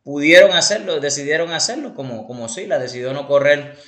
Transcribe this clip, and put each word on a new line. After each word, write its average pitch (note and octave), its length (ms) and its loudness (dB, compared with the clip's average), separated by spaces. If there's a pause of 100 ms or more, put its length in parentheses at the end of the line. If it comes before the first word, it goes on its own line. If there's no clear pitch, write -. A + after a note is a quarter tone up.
pudieron D#3+ 520 6
hacerlo, F3+ 480 0
decidieron C#3+ 500 -2
hacerlo, A3+ 420 -6
como, A#2+ 320 -10
como A#2+ 220 -12
Sila F3 320 -4
decidió B2 320 -6
no C#3 160 -8
correr, C#3+ 500 2 (100)